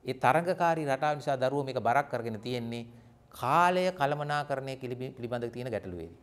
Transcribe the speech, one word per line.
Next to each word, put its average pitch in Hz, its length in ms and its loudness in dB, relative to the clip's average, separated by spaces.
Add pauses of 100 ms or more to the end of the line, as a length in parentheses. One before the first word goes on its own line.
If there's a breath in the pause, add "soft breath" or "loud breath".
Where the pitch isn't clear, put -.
ඒ 127 140 -6
තරඟකාරී 165 720 4
රටාව 147 300 0
නිසා 139 200 -2
දරුවෝ 131 280 0
මේක 131 140 -2
බරක් 123 300 4
කරගෙන 113 320 -4
තියෙන්නේ 117 460 -4 (440 loud breath)
කාලය 175 640 4
කළමනාකරණය 143 840 -2
කිලිබි-, 127 380 -8
පිළිබඳ 120 360 -4
තියෙන 123 200 -8
ගැටලුවේදී. 90 520 -6